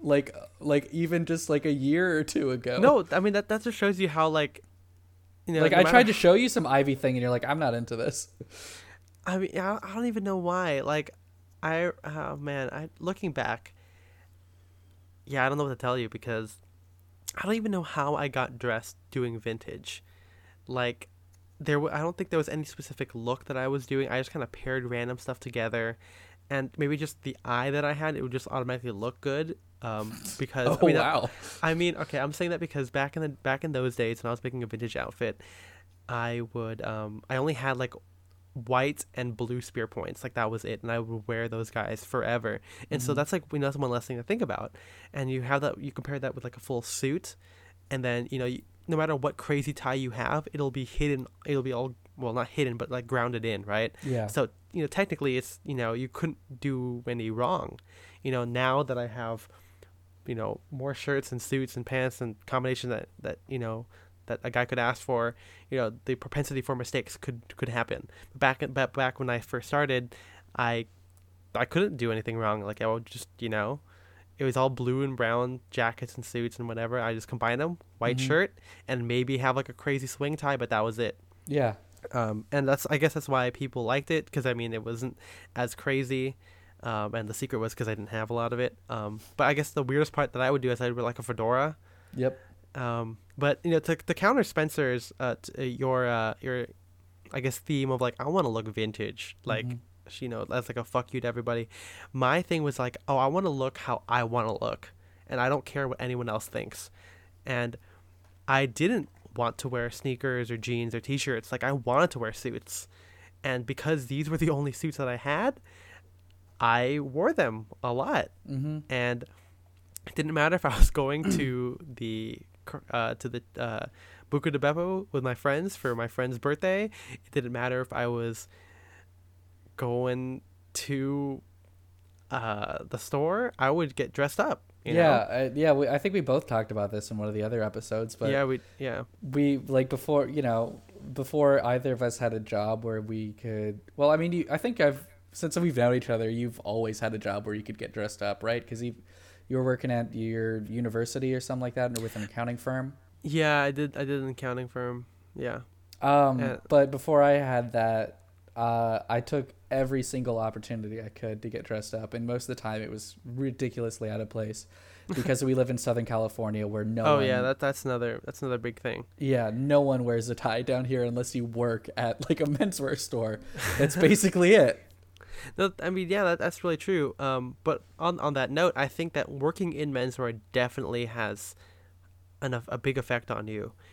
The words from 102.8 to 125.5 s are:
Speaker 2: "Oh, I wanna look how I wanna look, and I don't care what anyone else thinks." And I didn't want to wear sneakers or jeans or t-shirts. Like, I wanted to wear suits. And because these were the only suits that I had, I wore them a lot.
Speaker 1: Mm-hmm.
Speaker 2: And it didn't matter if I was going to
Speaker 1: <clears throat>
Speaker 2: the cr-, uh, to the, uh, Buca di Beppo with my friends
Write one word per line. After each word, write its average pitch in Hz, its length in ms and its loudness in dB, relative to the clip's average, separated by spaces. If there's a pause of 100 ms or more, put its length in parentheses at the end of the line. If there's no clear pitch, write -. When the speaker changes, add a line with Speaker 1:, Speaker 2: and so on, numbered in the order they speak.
Speaker 2:
"Oh, 139 80 2
I 131 100 4
wanna 180 240 2
look 135 280 -2
how - 300 -4
I 123 140 4
wanna 113 360 0
look, - 340 -6 (340)
and 127 140 -2
I 123 80 4
don't 139 160 2
care 139 240 -4
what 127 120 -6
anyone 123 280 -4
else 107 180 -2
thinks." - 440 -8 (540)
And 120 320 -2 (680)
I 135 200 4
didn't 165 420 0 (260)
want 117 240 0
to 131 100 -4
wear 120 220 -2
sneakers 123 600 -2
or 120 60 -4
jeans 117 380 -2
or 117 60 -4
t-shirts. 135 500 -2
Like, - 140 -4
I 135 80 2
wanted 139 400 4
to 135 60 -8
wear 110 140 -4
suits. - 540 -8 (560)
And 127 240 -2
because 143 400 -2
these 143 240 -2
were 165 60 0
the 160 140 4
only 143 220 0
suits 156 260 -4
that 131 100 -2
I 123 80 -2
had, 156 440 0 (1000)
I 123 400 4
wore 147 320 2
them 110 340 0 (180)
a 123 80 0
lot. 147 380 0 (200)
Speaker 1:
Mm-hmm. 147 280 -2 (120)
Speaker 2:
And 123 320 0 (840)
it - 80 -16
didn't 156 200 -2
matter 156 220 4
if - 80 0
I 135 120 0
was - 140 10
going 147 320 0 (140)
to 123 500 -2
Speaker 1:
<clears throat> 127 100 -14
Speaker 2:
the 113 440 -6 (240)
cr-, - 140 -12 (120)
uh, 117 240 0
to 120 140 -8
the, 120 140 -8 (160)
uh, 113 280 -4 (440)
Buca 147 200 0
di 143 80 2
Beppo 175 540 0
with 139 100 0
my 127 120 0
friends 151 420 0